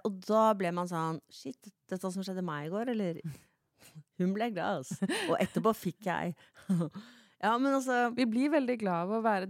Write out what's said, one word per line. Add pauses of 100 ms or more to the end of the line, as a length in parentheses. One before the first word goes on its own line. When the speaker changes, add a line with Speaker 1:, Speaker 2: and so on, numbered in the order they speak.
Speaker 1:
og
da
ble
man
sånn, (100)
«Shit, (320)
dette (100)
som
skjedde
meg
i
går,
eller?»
<laughs> (680)
Hun
ble
glad,
altså. (260)
Og
etterpå
fikk
jeg. (340)
<laughs> (420)
Ja,
men
altså
Speaker 2:
Vi
blir
veldig
glad
av
å
være,